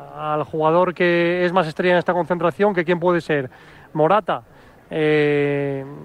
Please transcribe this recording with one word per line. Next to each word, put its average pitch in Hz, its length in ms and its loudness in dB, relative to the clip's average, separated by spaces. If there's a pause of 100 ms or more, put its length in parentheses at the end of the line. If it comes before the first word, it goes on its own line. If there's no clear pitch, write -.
(160)
al 151 280 -2
jugador 165 500 2
que 175 500 0
es 175 80 0
más 180 140 2
estrella 180 280 0
en 175 40 4
esta 175 140 0
concentración, 175 640 0
que 170 100 -2
quién 175 160 0
puede 175 200 2
ser, 143 300 -4 (420)
Morata, 160 500 0 (480)
eh, 143 920 0 (200)